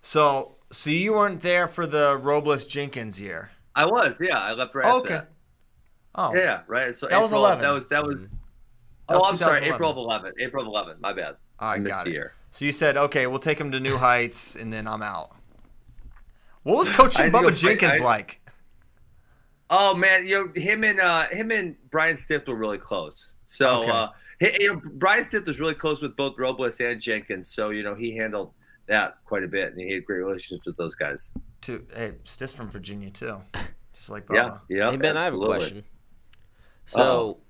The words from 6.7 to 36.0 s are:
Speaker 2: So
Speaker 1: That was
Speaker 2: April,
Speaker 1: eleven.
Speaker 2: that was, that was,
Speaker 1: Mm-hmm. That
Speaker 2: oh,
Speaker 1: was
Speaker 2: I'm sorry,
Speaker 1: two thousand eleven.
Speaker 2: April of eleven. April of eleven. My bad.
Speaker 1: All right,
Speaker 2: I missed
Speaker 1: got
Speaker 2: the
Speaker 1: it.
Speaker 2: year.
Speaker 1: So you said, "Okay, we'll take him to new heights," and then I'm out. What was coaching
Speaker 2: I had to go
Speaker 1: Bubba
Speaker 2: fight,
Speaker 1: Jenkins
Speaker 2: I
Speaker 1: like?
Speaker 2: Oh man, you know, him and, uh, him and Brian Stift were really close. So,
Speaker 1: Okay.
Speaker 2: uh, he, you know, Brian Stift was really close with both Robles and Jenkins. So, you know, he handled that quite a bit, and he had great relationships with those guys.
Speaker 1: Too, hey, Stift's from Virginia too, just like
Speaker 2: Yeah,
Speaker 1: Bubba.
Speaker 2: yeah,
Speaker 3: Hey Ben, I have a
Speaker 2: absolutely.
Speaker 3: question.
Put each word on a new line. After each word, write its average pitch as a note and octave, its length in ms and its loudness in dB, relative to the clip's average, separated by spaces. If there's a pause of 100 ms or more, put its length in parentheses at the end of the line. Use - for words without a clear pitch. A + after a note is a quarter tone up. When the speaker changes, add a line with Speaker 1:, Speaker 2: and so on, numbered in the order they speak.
Speaker 2:
So - 120 -10
Speaker 1:
That G3 160 4
was A3 80 2
Speaker 2:
April, G#3+ 160 4
Speaker 1:
eleven. D#3+ 160 4
Speaker 2:
that C#3+ 80 4
was, C3+ 180 -2
that D3 160 0
was, C#3+ 120 -4
Speaker 1:
Mm-hmm. F#2 80 -12 (840)
That E3 60 2
Speaker 2:
oh, F3+ 60 8
Speaker 1:
was F#3+ 120 6
Speaker 2:
I'm F3 60 -2
sorry, D#3+ 220 4
Speaker 1:
two C#3+ 100 0
thousand - 0 -
eleven. D#3 40 0
Speaker 2:
April D#3+ 160 0
of C3+ 60 -4
eleven. A2 420 -4
April B2+ 260 -4
of - 40 -8
eleven. F#2+ 320 -4
My G2 140 -4
bad. D#2 220 -8 (220)
Speaker 1:
All A2 120 -6
right, G2+ 60 0
Speaker 2:
I - 20 -2
missed G2 160 -4
Speaker 1:
got F#2 100 -6
Speaker 2:
the F2 60 -4
Speaker 1:
it. D#2+ 40 -4
Speaker 2:
year. D2 180 -8 (180)
Speaker 1:
So - 160 -10
you C#3+ 60 0
said, C#3+ 260 2
"Okay, C#3+ 280 2
we'll C3 120 -4
take D3+ 200 0
him D3 140 -6
to C3 80 -2
new C3+ 160 -2
heights," B2 600 2
and A2 140 -10
then G#2+ 160 -8
I'm A2 160 -6
out. F#2+ 280 -8 (1300)
What E3+ 120 2
was E4 140 2
coaching - 320 6
Speaker 2:
I - 20 6
had E3 80 2
to A3+ 80 6
go F3+ 60 2
Speaker 1:
Bubba D#3 40 8
Speaker 2:
fight, D#3+ 60 0
Speaker 1:
Jenkins F3 440 2
Speaker 2:
I B2 40 -2
Speaker 1:
like? A2 360 0 (1300)
Speaker 2:
Oh F#3+ 240 6
man, F#3 320 4
you F#3+ 80 0 (200)
know, F3 80 -4
him G#3+ 220 0
and, G#3 160 2
uh, E3+ 280 4
him A3 220 -4
and F#3+ 240 -2 (160)
Brian D#3+ 280 0
Stift D3 280 -4
were B2+ 100 -4
really G#2+ 220 -4
close. - 540 -10 (140)
So, B2+ 360 2
Speaker 1:
Okay. A#2 80 0
Speaker 2:
uh, A2+ 180 0 (300)
he, G3 260 2
you G3+ 100 2
know, D#3+ 80 -10 (120)
Brian G3+ 320 2
Stift G#3 200 -4
was C#3 140 -4
really D#3 140 -2
close D3+ 280 -4
with C3 120 -8
both C#3 240 -2
Robles B2+ 420 -2
and A#2+ 200 -2
Jenkins. G#2 480 -6
So, G#2+ 220 -4
you G#2+ 120 -6
know, G2+ 120 -6
he A2+ 220 -8
handled G#2+ 360 -6 (340)
that G#2 380 0
quite G2 200 -4
a F2+ 40 -6
bit, F#2+ 240 -4
and F2+ 80 -14
he F#2 140 -8
had F#2 100 -6
great G2 140 -4
relationships F#2 480 -6
with F2 100 -10
those E2 180 -6
guys. D2 360 -8 (320)
Speaker 1:
Too, - 320 -12
hey, A2+ 200 -8 (100)
Stift's - 300 -12
from A2+ 160 -14
Virginia G2+ 400 -14
too, G#2 300 -12 (540)
just - 160 -20
like G#2 200 -14
Speaker 2:
Yeah, A2 200 4
Speaker 1:
Bubba. G#2 180 -16
Speaker 2:
yeah, G2+ 220 0
Speaker 3:
Hey C3 80 -4
Ben, D3+ 180 0
I E3 80 0
have E3+ 80 -2
a A#2 40 -6
Speaker 2:
absolutely. F#2+ 220 0
Speaker 3:
question. F#2 260 -6 (1000)